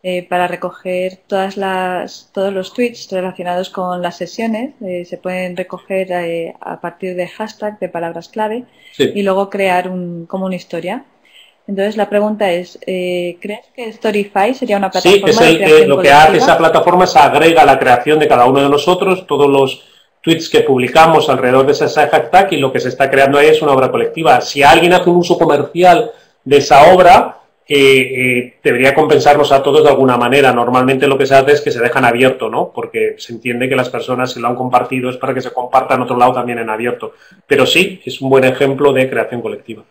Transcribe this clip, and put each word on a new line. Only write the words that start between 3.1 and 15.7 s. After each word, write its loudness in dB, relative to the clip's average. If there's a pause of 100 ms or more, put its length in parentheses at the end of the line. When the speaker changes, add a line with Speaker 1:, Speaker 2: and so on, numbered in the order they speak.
Speaker 1:
relacionados -8
con -8
las -8
sesiones. -8
Eh, -10
se -14
pueden -10
recoger, -8
eh, -8
a -14
partir -12
de -6
hashtag, -12
de -8
palabras -12
clave, -8 (300)
Speaker 2:
Sí. -2
Speaker 1:
y -6
luego -2
crear -2
un, -10
como -8
una -6
historia. -12 (600)
Entonces, -4
la -4
pregunta -2
es, -8
eh, -6
¿crees -14
que -12
Storify -2
sería -4
una -4
Speaker 2:
Sí, 2
Speaker 1:
plataforma 0
Speaker 2:
es 2
Speaker 1:
de 4
Speaker 2:
el, 4
eh, -4
Speaker 1:
creación 6